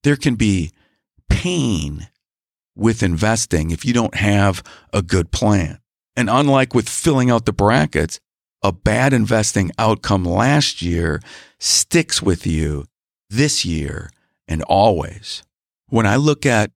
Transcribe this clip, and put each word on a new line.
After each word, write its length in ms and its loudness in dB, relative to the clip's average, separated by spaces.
There 140 2
can 200 -2
be 360 0
pain 800 -2
with 280 0
investing 680 0
if 140 -6
you 80 0
don't 220 0
have 480 2
a 120 -2
good 300 -2
plan. 480 0
And 140 -2
unlike 440 2
with 140 2
filling 420 0
out 140 2
the 80 0
brackets, 680 0
a 100 0
bad 400 2
investing 680 0
outcome 460 0
last 560 0
year 400 -2
sticks 640 0
with 240 0
you 400 -2
this 380 0
year 440 -6
and 140 -4
always. 800 0
When 180 2
I 100 2
look 300 0
at 300 2